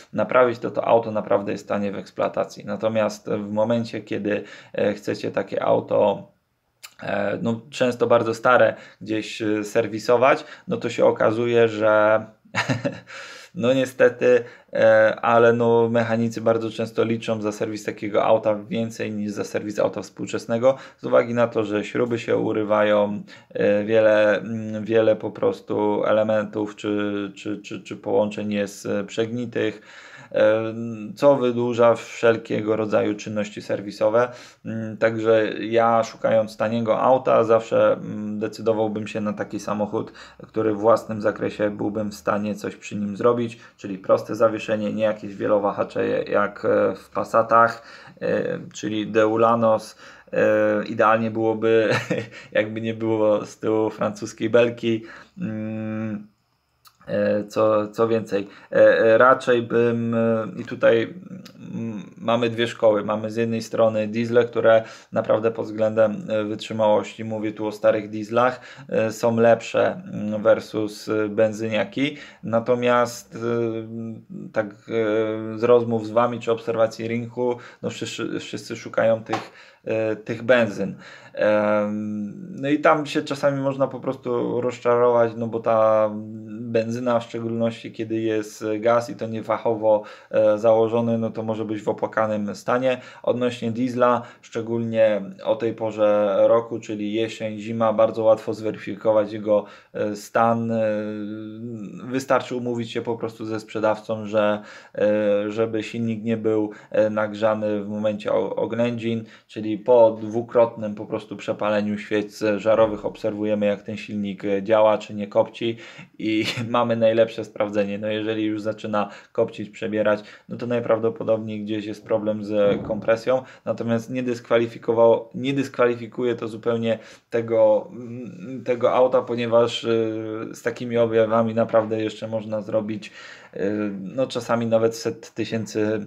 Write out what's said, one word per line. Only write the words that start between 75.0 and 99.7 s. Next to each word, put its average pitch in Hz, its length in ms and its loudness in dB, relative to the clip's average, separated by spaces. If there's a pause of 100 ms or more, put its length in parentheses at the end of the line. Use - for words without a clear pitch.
z 107 60 -4
rozmów 117 440 4
z 107 40 -10
wami 120 280 2
czy 117 120 -2
obserwacji 113 560 0
rynku, 120 500 -4 (240)
no - 80 -6
wszyscy, 117 500 -6
wszyscy 117 360 -10
szukają 113 480 0
tych, - 280 -6 (340)
e, 110 300 -2
tych 110 280 -8
benzyn. 101 520 2 (380)
Em, 104 1300 0
no 135 80 -2
i 147 100 2
tam 156 260 4
się 147 160 -2
czasami 139 400 -2
można 135 260 0
po 123 120 -12
prostu 120 640 -4
rozczarować, 120 760 4
no 117 100 -4
bo 113 120 -4
ta 110 500 4 (500)
benzyna, 117 600 0
w 117 40 -4
szczególności 117 680 -4
kiedy 113 240 -6
jest 110 500 -2 (140)
gaz 117 300 2
i - 60 -10
to 113 120 -6
niefachowo, 110 760 0 (280)
e, 107 260 4
założony, 113 600 4
no 113 120 -2
to 113 140 -6
może 110 220 -4
być 107 160 -4
w - 80 -4
opłakanym 107 680 -2
stanie. 123 460 0 (220)
Odnośnie 120 480 -2
diesla, 123 500 2 (200)
szczególnie 113 800 0 (220)
o 110 120 0
tej 113 180 -2
porze 104 640 2 (100)
roku, 117 320 2
czyli 104 340 -6
jesień, 110 460 -4
zima, 113 340 0
bardzo 110 300 2
łatwo 110 300 4
zweryfikować 107 800 0
jego, 104 320 0 (280)